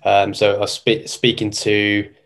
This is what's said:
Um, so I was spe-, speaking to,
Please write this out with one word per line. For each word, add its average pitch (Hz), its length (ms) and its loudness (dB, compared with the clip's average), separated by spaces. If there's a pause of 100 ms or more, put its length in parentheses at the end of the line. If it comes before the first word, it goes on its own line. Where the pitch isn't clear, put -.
Um, 98 300 2
so 101 220 2
I - 40 -6
was 101 140 -2
spe-, - 340 -2
speaking 113 440 -2
to, 104 580 0 (160)